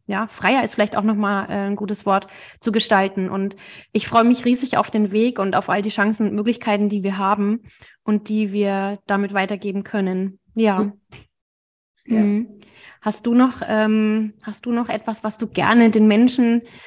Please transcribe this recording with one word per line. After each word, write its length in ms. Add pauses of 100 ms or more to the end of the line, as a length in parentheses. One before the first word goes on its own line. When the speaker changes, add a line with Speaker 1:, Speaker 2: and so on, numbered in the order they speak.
Speaker 1:
ja, 200
freier 360
ist 100
vielleicht 220
auch 80
nochmal, 460
äh, 180
ein 80
gutes 300
Wort, 220 (320)
zu 120
gestalten. 580
Und 260 (360)
ich 160
freue 180
mich 180
riesig 320
auf 160
den 200
Weg 280
und 160
auf 140
all 120
die 80
Chancen 380
und 60
Möglichkeiten, 560
die 140
wir 140
haben 440 (420)
und 240
die 240
wir 540
damit 280
weitergeben 500
können. 560 (160)
Ja. 240
Speaker 2:
Mhm. 140 (1120)
Ja. 160
Speaker 1:
Mhm. 380 (420)
Hast 260
du 60
noch, 320
ähm, 680 (100)
hast 220
du 60
noch 180
etwas, 340
was 140
du 100
gerne 420
den 180
Menschen, 560 (240)